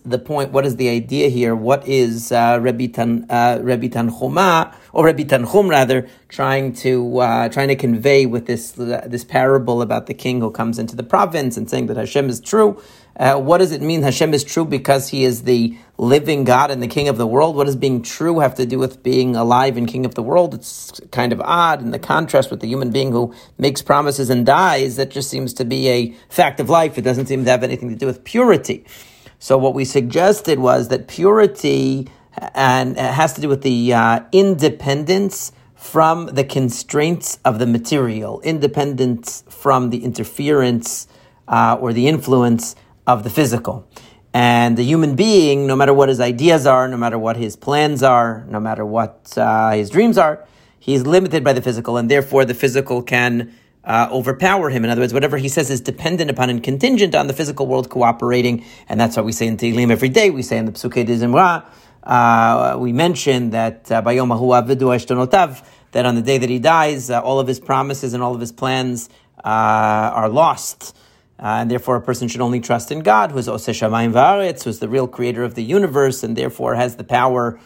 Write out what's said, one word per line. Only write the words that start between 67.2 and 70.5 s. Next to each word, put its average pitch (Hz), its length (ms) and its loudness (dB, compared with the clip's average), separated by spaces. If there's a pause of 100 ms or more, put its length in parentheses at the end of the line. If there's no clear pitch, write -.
all 135 180 0
of 131 60 -2
his 127 120 -4
promises 135 540 -4
and 123 100 -4
all 123 120 -2
of 117 80 -8
his 117 100 -10
plans, 127 560 -4 (300)
uh, - 100 -10
are 110 800 0
lost. - 640 -2 (460)